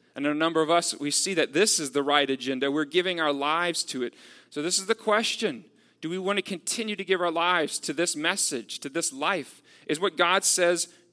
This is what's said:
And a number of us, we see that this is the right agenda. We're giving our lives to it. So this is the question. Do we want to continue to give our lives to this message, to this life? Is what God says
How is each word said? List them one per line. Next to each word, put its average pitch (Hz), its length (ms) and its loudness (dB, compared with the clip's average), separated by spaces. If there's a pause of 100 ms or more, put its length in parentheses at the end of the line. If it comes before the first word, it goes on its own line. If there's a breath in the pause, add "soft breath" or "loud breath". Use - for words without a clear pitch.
(160 soft breath)
And 143 100 -4
a 147 80 0
number 160 260 2
of 156 80 2
us, 170 300 2
we 143 140 -4
see - 220 0
that 156 180 2
this 196 260 4
is 139 140 -4
the 143 100 2
right 143 260 2
agenda. 135 440 -2
We're 151 120 0
giving 175 360 0
our 151 120 2
lives 160 520 0
to 127 180 -6
it. 123 120 -4 (360 loud breath)
So 147 100 -6
this 180 200 0
is 190 60 -8
the 220 100 0
question. 208 680 0 (360 soft breath)
Do 160 100 -6
we 185 80 -4
want 196 200 0
to 180 40 0
continue 208 540 -6
to 196 80 -6
give 180 160 2
our 175 100 2
lives 170 480 0
to - 140 -4
this 160 240 0
message, 151 640 -2
to 139 80 -8
this 156 240 -4
life? 151 500 -4 (240 loud breath)
Is 156 140 -2
what 180 160 -2
God 180 280 4
says 175 440 2 (240 soft breath)